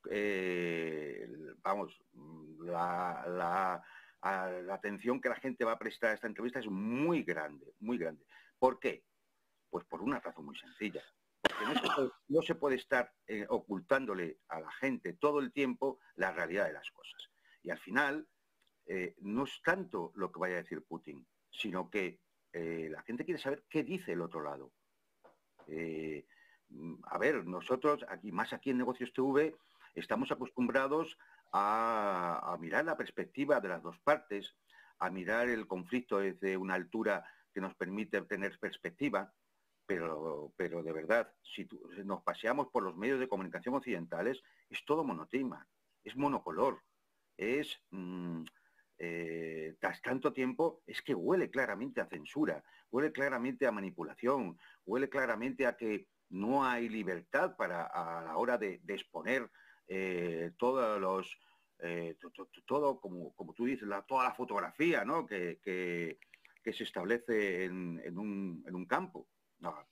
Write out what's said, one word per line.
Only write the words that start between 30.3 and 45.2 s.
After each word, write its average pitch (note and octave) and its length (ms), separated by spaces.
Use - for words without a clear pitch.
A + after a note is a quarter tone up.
acostumbrados C3+ 880
a, G2+ 1000
a E2+ 40
mirar E2+ 280
la D#3+ 120
perspectiva - 640
de G2 80
las E2+ 140
dos E2+ 160
partes, - 580
a F#2 120
mirar G#2 380
el A2 180
conflicto G2 520
desde F#2+ 380
una F#2 180
altura G2+ 520
que G2 80
nos F#2+ 140
permite G2 480
tener F#2+ 360
perspectiva, G2+ 760
pero, D#2+ 720
pero E2+ 260
de D#2+ 100
verdad, D#2+ 500
si - 240
tú, - 200
nos F#2+ 180
paseamos A#2+ 460
por A2+ 140
los F2+ 140
medios B2+ 240
de B2+ 80
comunicación F#2 460
occidentales, G2 680
es - 160
todo D3+ 180
monotema, A#2 640